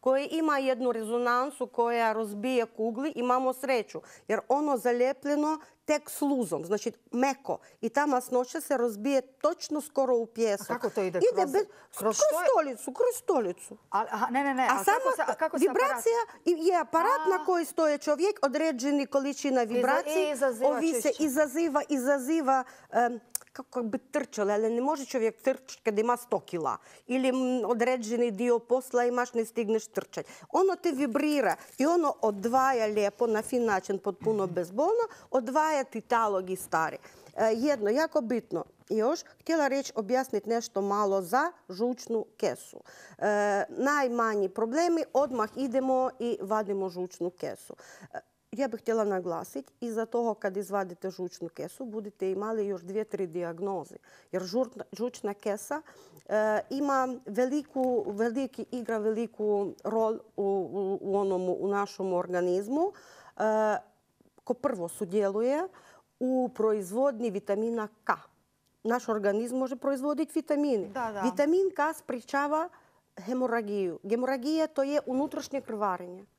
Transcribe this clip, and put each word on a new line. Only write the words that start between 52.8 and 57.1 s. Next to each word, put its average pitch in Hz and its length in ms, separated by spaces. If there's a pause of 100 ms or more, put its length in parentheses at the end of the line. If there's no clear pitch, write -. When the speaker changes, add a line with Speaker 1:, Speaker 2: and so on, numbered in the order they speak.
Speaker 1:
dvije, 196 220
tri 196 220
dijagnoze. 170 720 (360)
Jer 185 100
žurna-, 240 400 (100)
žučna 208 420
kesa, 220 480 (460)
e, 214 320 (100)
ima 269 380 (180)